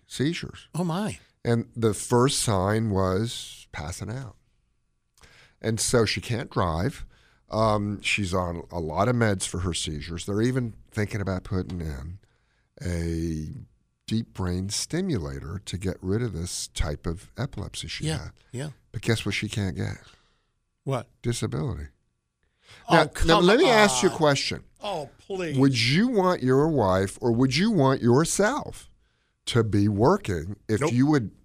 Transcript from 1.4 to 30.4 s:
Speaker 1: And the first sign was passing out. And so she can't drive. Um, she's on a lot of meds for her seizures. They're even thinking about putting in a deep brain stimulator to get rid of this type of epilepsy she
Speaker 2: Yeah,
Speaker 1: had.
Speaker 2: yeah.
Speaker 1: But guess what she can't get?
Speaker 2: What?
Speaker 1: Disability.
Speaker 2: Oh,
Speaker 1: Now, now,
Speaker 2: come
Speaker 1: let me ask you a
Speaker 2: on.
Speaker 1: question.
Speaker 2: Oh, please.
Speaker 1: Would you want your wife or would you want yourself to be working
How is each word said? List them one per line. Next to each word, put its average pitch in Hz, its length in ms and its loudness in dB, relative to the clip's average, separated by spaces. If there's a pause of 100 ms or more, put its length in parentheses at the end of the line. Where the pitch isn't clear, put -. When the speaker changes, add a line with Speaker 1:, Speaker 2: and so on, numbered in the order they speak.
Speaker 1:
And 117 300 0
the 110 200 0
first - 460 2
sign 107 500 2
was 95 800 -2
passing 85 380 -10
out. 123 260 -12 (1200)
And 113 200 -4
so 117 240 4
she 101 160 -2
can't 117 300 -6
drive. 90 540 -2 (460)
Um, 104 520 0
she's 95 320 -2
on 87 280 -2 (100)
a 85 80 -6
lot 82 280 0
of 123 60 2
meds 110 320 0
for - 140 -8
her 87 140 -2
seizures. 80 520 -8
They're 101 160 -2
even 123 320 -2 (160)
thinking 104 300 -4
about 92 240 -4
putting 92 360 -4
in 80 380 -10 (680)
a 82 680 -4 (580)
deep 113 240 -4
brain 92 380 -4
stimulator 95 960 -4
to - 140 -8
get 92 240 -4
rid 98 200 -2
of 117 100 -4
this 85 360 -6
type - 380 -4
of 85 320 -8
epilepsy - 480 -8
she - 200 -8
Speaker 2:
Yeah, 156 120 -4
Speaker 1:
had. 80 120 -12 (200)
Speaker 2:
yeah. 135 180 -10 (220)
Speaker 1:
But - 120 -10
guess 113 220 0
what 101 120 -2
she 107 120 -4
can't 98 280 -4
get? 98 220 -6 (840)
Speaker 2:
What? 135 220 -6 (160)
Speaker 1:
Disability. 117 680 -4 (1000)
Speaker 2:
Oh, - 80 6
Speaker 1:
Now, 156 60 10
now, 147 40 4
Speaker 2:
come 165 400 4
Speaker 1:
let 208 120 8
me 311 120 6
ask 214 320 6
you 190 60 4
a - 40 2
Speaker 2:
on. - 60 -8
Speaker 1:
question. 143 460 2 (180)
Speaker 2:
Oh, 170 360 -6
please. 180 380 -6
Speaker 1:
Would 135 240 4
you 147 280 2
want 185 340 2
your 131 240 4
wife 98 540 2
or 123 100 2
would 123 240 2
you 190 160 2
want 135 320 4
yourself 170 880 2 (560)
to 120 160 2
be 101 240 2
working 104 720 2 (120)